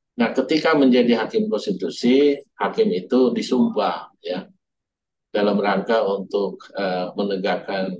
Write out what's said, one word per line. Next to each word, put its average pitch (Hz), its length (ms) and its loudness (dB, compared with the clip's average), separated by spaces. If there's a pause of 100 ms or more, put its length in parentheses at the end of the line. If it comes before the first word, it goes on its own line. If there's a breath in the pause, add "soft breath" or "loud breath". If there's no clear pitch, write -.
(160)
Nah, 113 160 0
ketika 156 400 0
menjadi 123 520 4
hakim 107 280 -2
konstitusi, 120 880 2 (160)
hakim 104 320 0
itu 113 480 2
disumpah, 110 720 -2 (160)
ya, - 240 -8 (800)
dalam 104 320 0
rangka 101 480 0
untuk, 98 640 -4
eh, 90 400 -4
menegakkan 95 880 -4